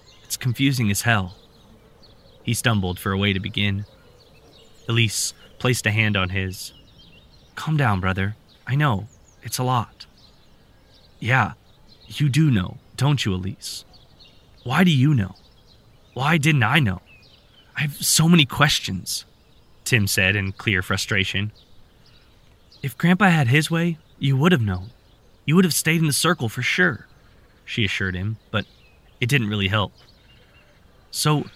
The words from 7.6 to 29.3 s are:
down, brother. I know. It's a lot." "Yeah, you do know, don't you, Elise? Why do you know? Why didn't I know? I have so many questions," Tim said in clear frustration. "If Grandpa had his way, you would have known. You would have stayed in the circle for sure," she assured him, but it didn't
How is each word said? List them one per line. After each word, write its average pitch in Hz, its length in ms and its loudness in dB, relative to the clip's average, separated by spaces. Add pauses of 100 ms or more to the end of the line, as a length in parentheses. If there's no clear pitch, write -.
down, 110 240 2
brother. 95 360 -2 (300)
I 123 80 -4
know. 123 340 0 (340)
It's - 160 -10
a 131 40 -2
lot." 127 440 -4 (1120)
"Yeah, 117 320 2 (560)
you 147 220 -2
do 151 200 4
know, 95 280 -2 (180)
don't 139 280 0
you, 98 100 0
Elise? - 500 -10 (800)
Why 143 220 2
do 180 60 6
you 147 240 4
know? 98 220 0 (760)
Why 147 240 0
didn't 147 240 2
I 127 180 0
know? 95 220 -2 (720)
I - 60 -4
have 147 140 -6
so - 320 2
many 165 180 6
questions," - 760 -2 (600)
Tim 104 220 2
said 95 300 0
in 98 160 -4
clear 95 300 -2
frustration. 98 680 -4 (1300)
"If - 160 -10
Grandpa 180 320 4
had 156 180 2
his 151 220 2
way, 165 280 -2 (200)
you 135 180 0
would 165 160 4
have 147 80 4
known. 98 300 -4 (540)
You 147 120 2
would 185 80 8
have 160 100 2
stayed 165 260 0
in 160 60 2
the 143 60 0
circle 160 360 0
for 123 140 -8
sure," 156 440 -2 (580)
she - 200 -4
assured 92 300 -4
him, 101 220 -6 (140)
but 104 160 -4 (540)
it 123 80 -2
didn't 120 200 0